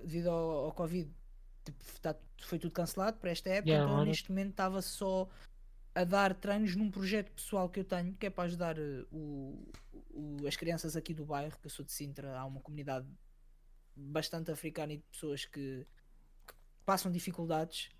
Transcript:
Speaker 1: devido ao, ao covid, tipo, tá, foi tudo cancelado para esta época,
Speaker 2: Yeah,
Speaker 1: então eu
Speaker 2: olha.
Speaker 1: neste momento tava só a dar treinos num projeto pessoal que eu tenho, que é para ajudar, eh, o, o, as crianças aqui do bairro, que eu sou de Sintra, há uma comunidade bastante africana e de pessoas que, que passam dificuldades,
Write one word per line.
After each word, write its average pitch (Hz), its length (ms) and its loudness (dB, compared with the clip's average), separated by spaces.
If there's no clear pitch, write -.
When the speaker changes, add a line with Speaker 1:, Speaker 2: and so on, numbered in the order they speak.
Speaker 1:
devido 170 260 2
ao, 165 360 2
ao 156 80 -2
covid, 165 380 0
tipo, - 180 -12
tá, 156 140 -2
foi 170 160 -2
tudo 165 120 0
cancelado 196 480 2
para 180 120 0
esta 170 180 -2
época, 190 200 4
Speaker 2:
Yeah, 151 160 10
Speaker 1:
então 139 120 6
eu 147 40 8
Speaker 2:
olha. 151 80 6
Speaker 1:
neste 156 220 0
momento 196 220 0
tava 190 280 2
só 190 460 0
a 180 80 6
dar 190 320 8
treinos 202 400 2
num 208 160 4
projeto 196 400 2
pessoal 185 380 0
que 190 100 -2
eu 190 60 0
tenho, 180 300 0
que 208 120 -4
é - 20 0
para 180 160 -2
ajudar, 170 320 0
eh, 143 340 -4
o, 147 560 -6
o, 147 260 -6
as - 80 0
crianças 165 400 -2
aqui 165 180 -4
do 156 120 -6
bairro, 151 340 -4
que - 80 -14
eu 147 40 -10
sou 139 140 -10
de - 60 -10
Sintra, 139 460 -6
há 131 80 -4
uma 135 160 -8
comunidade 139 460 -4
bastante 156 560 -2
africana 151 420 -2
e 147 40 -6
de 151 60 -12
pessoas 143 420 -4
que, 135 400 -6
que - 60 -18
passam 190 260 4
dificuldades, 170 800 0